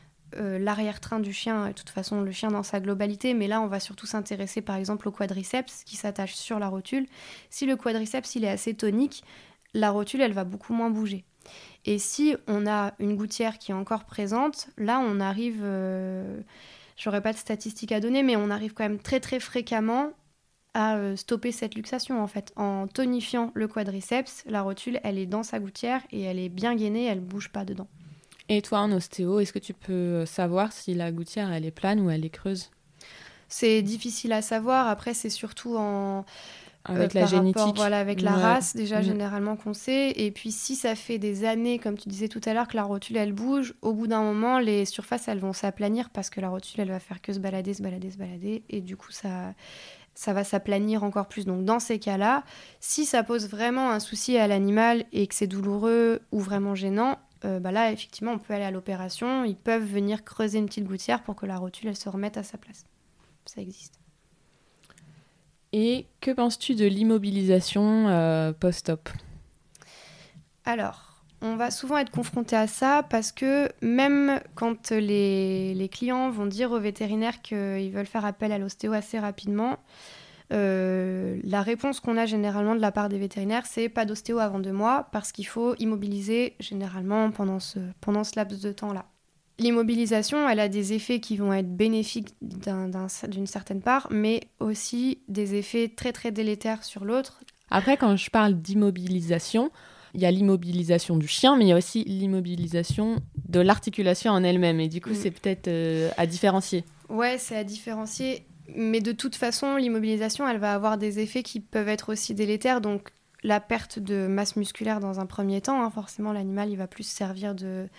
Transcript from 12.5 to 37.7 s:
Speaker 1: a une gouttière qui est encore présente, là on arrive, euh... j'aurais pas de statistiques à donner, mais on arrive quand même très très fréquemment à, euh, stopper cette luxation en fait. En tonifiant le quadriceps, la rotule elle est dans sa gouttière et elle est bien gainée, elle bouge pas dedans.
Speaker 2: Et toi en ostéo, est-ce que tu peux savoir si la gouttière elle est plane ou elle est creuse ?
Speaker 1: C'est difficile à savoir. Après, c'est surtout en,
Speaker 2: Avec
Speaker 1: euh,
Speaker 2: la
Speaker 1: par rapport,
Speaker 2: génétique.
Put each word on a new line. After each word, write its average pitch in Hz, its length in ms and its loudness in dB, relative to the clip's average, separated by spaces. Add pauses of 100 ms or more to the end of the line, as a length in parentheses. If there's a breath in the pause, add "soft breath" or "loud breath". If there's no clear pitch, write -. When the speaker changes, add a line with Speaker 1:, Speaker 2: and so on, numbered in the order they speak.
Speaker 1:
a 208 320 0
une 208 180 0
gouttière 220 420 -2
qui - 120 -8
est 196 40 -2
encore 208 320 -4
présente, 226 680 -2
là 226 300 0
on 202 140 0
arrive, 214 420 -2
euh... 190 800 -4 (560 loud breath)
j'aurais 202 240 -2
pas 220 140 -2
de 220 40 -10
statistiques 214 540 -6
à 220 80 2
donner, 254 240 2
mais 254 100 4
on 208 160 2
arrive 208 220 -4
quand 220 120 -4
même 208 140 -2
très 262 220 0
très 262 180 -4
fréquemment 240 680 0 (640)
à, 220 240 2
euh, 202 180 -2
stopper 233 380 -2
cette 220 240 -6
luxation 247 440 -4
en 208 60 0
fait. 202 300 -8
En 196 320 -2
tonifiant 247 640 0
le 214 140 -2
quadriceps, 214 800 -4
la 208 140 -2
rotule 196 420 -4
elle 196 140 -2
est 190 80 -4
dans 208 180 -4
sa 220 160 -6
gouttière 240 400 -4 (100)
et 208 120 -6
elle 185 180 -4
est 185 80 -4
bien 196 260 -2
gainée, 214 300 0
elle 202 160 0
bouge 185 300 -10
pas 202 140 -6
dedans. 190 220 -8 (640 loud breath)
Speaker 2:
Et 208 100 4
toi 208 200 0
en 208 120 2
ostéo, 185 480 0
est-ce 196 140 0
que - 40 -6
tu - 140 -8
peux 175 540 -2
savoir 185 460 0
si - 220 -6
la 170 180 -2
gouttière 170 400 -4
elle 160 120 -4
est 160 60 -6
plane 196 300 2
ou 185 100 4
elle 156 160 0
est 160 40 -8
creuse ? 190 400 -6 (800 loud breath)
Speaker 1:
C'est 220 340 4
difficile 226 500 -2
à 220 100 2
savoir. 233 460 2
Après, 220 260 -2
c'est 220 160 -4
surtout 226 480 -6
en, 196 480 -2 (580 loud breath)
Speaker 2:
Avec 180 320 2
Speaker 1:
euh, 185 40 6
Speaker 2:
la 175 60 8
Speaker 1:
par - 40 2
rapport, 185 80 6 (160)
Speaker 2:
génétique. 208 220 2